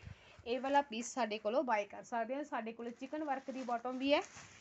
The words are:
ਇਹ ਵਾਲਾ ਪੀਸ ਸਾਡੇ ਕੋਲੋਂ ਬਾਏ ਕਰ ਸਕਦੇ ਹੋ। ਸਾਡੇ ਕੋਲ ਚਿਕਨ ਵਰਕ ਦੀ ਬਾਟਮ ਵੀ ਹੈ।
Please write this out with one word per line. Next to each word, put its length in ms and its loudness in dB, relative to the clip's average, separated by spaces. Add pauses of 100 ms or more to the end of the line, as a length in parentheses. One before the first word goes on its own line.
(480)
ਇਹ 120 2
ਵਾਲਾ 220 6
ਪੀਸ 320 -2
ਸਾਡੇ 240 0
ਕੋਲੋਂ 260 2
ਬਾਏ 220 2
ਕਰ 180 -12
ਸਕਦੇ 320 -2
ਹੋ। 80 -2
ਸਾਡੇ 300 -4
ਕੋਲ 180 -8
ਚਿਕਨ 320 -6
ਵਰਕ 280 -4
ਦੀ 120 -4
ਬਾਟਮ 340 -2
ਵੀ 160 4
ਹੈ। 80 8 (400)